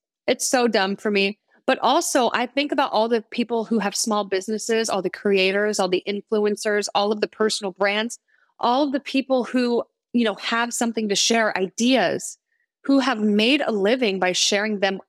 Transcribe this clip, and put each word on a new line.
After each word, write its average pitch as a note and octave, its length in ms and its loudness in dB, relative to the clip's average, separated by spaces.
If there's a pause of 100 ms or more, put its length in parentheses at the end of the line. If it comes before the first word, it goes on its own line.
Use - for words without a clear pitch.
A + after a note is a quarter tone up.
(280)
it's - 180 -2
so B3 220 2
dumb G3 300 0
for G#3+ 140 -4
me. G3 280 0 (260)
But C4 140 2
also, C4 540 2
I A#3+ 120 -2
think C#4+ 280 -4
about C#4 180 0
all A3 160 2
the A#3 140 0
people A#3 420 -4
who A3+ 160 0
have G3 160 -4
small G#3 300 -2
businesses, A3 640 -2
all G3 120 -2
the F3+ 80 -4
creators, G3+ 720 0
all F#3+ 80 2
the F3+ 180 0
influencers, G#3 880 -2
all G#3 200 0
of G#3+ 80 -4
the - 60 2
personal G#3 440 -2
brands, G3+ 480 -2 (420)
all B3 220 2
of C#4 80 0
the C#4 80 -2
people C4 460 0
who, A#3+ 380 0 (280)
you A#3+ 140 2
know, G3+ 100 0
have A#3 380 -4
something A#3 340 -2
to G3+ 80 0
share, A3+ 420 2
ideas, F#3+ 800 0 (460)
who C#4 160 4
have B3+ 200 0
made G#3+ 420 4
a A#3 100 -2
living G#3 480 2
by F3+ 120 2
sharing G#3 480 0
them F#3+ 300 0